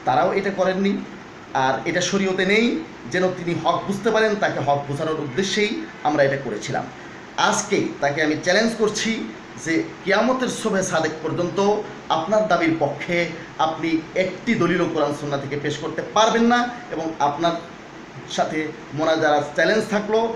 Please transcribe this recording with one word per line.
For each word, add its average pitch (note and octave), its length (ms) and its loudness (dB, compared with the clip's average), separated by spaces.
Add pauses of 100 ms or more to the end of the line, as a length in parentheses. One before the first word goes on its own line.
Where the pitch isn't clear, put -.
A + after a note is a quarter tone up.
তারাও D3+ 280 4
এটা G3 180 0
করেননি, F#3+ 420 2 (600)
আর C3 200 2 (100)
এটা F3 160 0
শরীয়তে F#3+ 460 0
নেই, G#3+ 180 4 (460)
যেন F3+ 180 2
তিনি E3+ 240 -2 (120)
হক E3+ 220 4
বুঝতে G3+ 240 0
পারেন, A3 300 4
তাকে D#3 200 0
হক C#3+ 280 2
বোঝানোর D3+ 320 -2
উদ্দেশ্যেই G3 500 0 (340)
আমরা D3 180 4
এটা C#3 220 4
করেছিলাম। A2+ 400 -4 (520)
আজকে G3 420 2 (220)
তাকে C#3+ 220 0
আমি D#3 200 2
চ্যালেঞ্জ G#3 360 4
করছি A3 320 0 (540)
যে - 180 2 (220)
কিয়ামতের A#3 440 2
শোভে F#3+ 340 0
সাদেক D#3+ 400 0
পর্যন্ত E3 360 -2 (500)
আপনার F#3 400 2
দাবির E3 300 4
পক্ষে D3 380 -2 (420)
আপনি D#3+ 320 0 (240)
একটি F#3+ 400 0
দলিলও E3+ 400 2
কোরআন D3 260 2
সুন্নাহ C#3+ 200 -2
থেকে C#3 220 -4
পেশ D3 160 -2
করতে D#3+ 240 -6 (120)
পারবেন A3+ 280 4
না, A#3+ 260 4 (220)
এবং D#3+ 160 -4 (120)
আপনার E3 380 2 (760)
সাথে D#3+ 280 0 (360)
মোনাজারা D#3 460 4 (140)
চ্যালেঞ্জ G3+ 360 4
থাকলো G#3 300 2 (160)